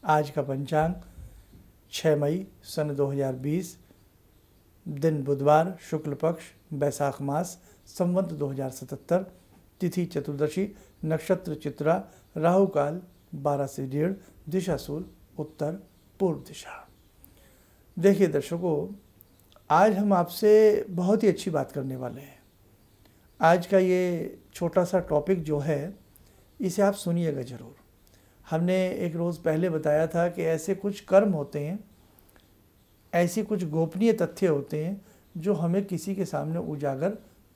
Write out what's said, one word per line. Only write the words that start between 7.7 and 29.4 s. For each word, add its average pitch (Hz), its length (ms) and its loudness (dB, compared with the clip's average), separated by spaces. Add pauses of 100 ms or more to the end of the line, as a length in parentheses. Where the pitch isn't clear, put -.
संवत 180 380 0
दो 147 220 -4
हज़ार 135 240 -6
सतहत्तर, - 480 -4 (600)
तिथि 175 260 -2
चतुर्दशी, 151 680 -4 (300)
नक्षत्र 160 500 -2
चित्रा, 156 500 -2 (320)
राहु 180 300 4
काल 156 360 -2 (320)
बारह 143 320 -2
से 139 200 -8
डेढ़, 147 260 -2 (360)
दिशा 170 280 -2
शूल 156 340 -8 (280)
उत्तर 151 340 -6 (480)
पूर्व 170 180 0
दिशा। - 500 -18 (1080)
देखिए 190 280 6
दर्शकों, 170 680 -2 (760)
आज 190 260 6
हम 202 160 2
आपसे 208 800 6
बहुत 185 320 2
ही 220 60 6
अच्छी 180 220 0
बात 139 220 -2
करने 131 240 -6
वाले 127 240 -10
हैं। 139 220 -20 (1000)
आज 175 260 6
का 196 120 4
ये 180 600 2 (160)
छोटा 175 300 0
सा 180 160 2
टॉपिक 170 420 0
जो 147 160 -2
है, 151 400 -2 (640)
इसे 190 220 0
आप 202 120 4
सुनिएगा 170 480 -2
ज़रूर। 120 340 -14 (720)
हमने 185 400 0
एक 170 260 -4
रोज़ 170 240 -2